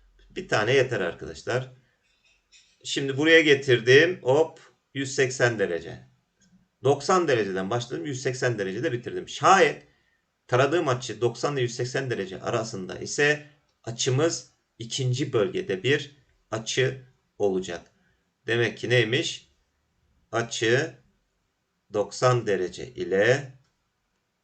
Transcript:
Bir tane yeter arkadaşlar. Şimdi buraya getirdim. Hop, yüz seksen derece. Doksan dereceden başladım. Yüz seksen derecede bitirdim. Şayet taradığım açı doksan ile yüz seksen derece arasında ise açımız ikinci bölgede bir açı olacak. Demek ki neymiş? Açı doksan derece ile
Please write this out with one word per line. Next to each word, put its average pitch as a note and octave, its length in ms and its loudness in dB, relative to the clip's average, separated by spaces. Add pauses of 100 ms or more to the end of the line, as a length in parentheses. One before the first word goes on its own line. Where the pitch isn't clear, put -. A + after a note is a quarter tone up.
(300)
Bir - 180 -12
tane A2 260 0
yeter B2 280 2
arkadaşlar. F2 720 -6 (1080)
Şimdi C3+ 340 -4
buraya D#3+ 240 8
getirdim. C#3 840 6
Hop, D3+ 360 2 (340)
yüz C3 220 -8
seksen B2 440 0
derece. E2 480 -6 (760)
Doksan D#3 440 2
dereceden G2 420 0
başladım. B2 360 -6
Yüz C3+ 160 -8
seksen B2+ 380 -2
derecede G#2 320 -4
bitirdim. F#2 380 -8
Şayet E3+ 580 2 (600)
taradığım C#3+ 400 2
açı B2 340 -4
doksan A#2+ 320 -2
ile C3+ 80 -2
yüz A#2+ 140 -4
seksen C3 340 -4
derece F#2+ 320 -6
arasında G2+ 580 -6
ise D3 500 -2 (340)
açımız C3+ 680 -2 (260)
ikinci B2 540 -4
bölgede F#2 500 -2
bir C#3 340 -2 (340)
açı B2 540 -4 (320)
olacak. F#2 540 -4 (560)
Demek A#2 300 -2
ki G#2 120 -8
neymiş? B2 640 0 (800)
Açı A#2+ 680 -2 (920)
doksan A2 540 0
derece F2+ 460 -4
ile G#2 640 0 (880)